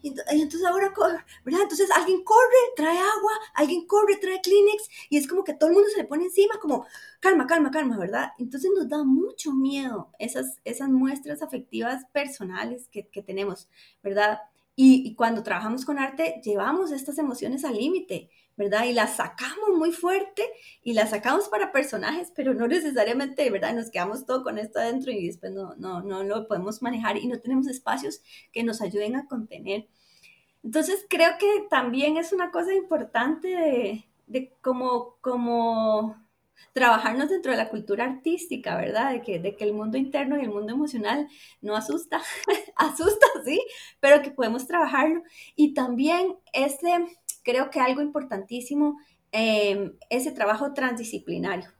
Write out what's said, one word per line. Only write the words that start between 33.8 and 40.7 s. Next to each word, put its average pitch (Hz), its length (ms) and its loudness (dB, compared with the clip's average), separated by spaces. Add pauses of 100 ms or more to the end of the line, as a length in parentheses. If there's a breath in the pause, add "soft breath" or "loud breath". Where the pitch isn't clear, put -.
de 262 260 -6 (100)
como, 247 580 -2
como 226 960 0 (560 soft breath)
trabajarnos 240 560 2
dentro 339 240 0
de 220 60 0
la 220 100 -2
cultura 214 360 -4
artística, 262 720 -4
¿verdad? 214 360 -2
De 233 100 -4
que, 185 160 -6
de 190 180 -6
que 214 80 -6
el 208 100 2
mundo 220 240 -4
interno 277 400 0
y 277 40 -2
el 220 80 -4
mundo 208 220 -6